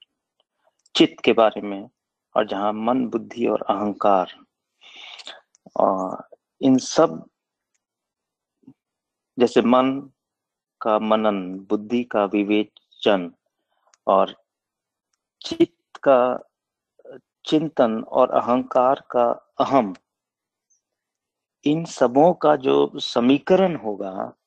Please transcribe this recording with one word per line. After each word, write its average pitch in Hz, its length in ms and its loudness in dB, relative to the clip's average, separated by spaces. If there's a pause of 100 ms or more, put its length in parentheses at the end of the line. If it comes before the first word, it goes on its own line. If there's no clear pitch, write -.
(960)
चित्त - 280 2
के 123 80 4
बारे 107 280 2
में, 101 300 -10 (460)
और 113 100 0
जहाँ 104 260 -4
मन, 117 340 -2
बुद्धि 110 400 -6
और 107 160 -2
अहंकार, 101 800 -2 (1400)
अ, 95 360 -2 (440)
इन 131 180 4
सब, - 500 -2 (2000)
जैसे 120 240 4
मन 131 500 0 (680)
का 107 180 0
मनन, 107 600 -2
बुद्धि 107 460 -4
का 110 200 -2
विवेचन 101 1080 -2 (720)
और 95 380 0 (960)
चित्त - 560 -4
का 127 520 2 (1000)
चिंतन 143 560 0
और 127 280 2
अहंकार 127 800 0
का 120 500 -2
अहम, 117 340 0 (1700)
इन 156 200 0
सबों 143 500 2
का 151 220 2
जो 139 420 0
समीकरण 143 800 0
होगा 101 580 -10 (120)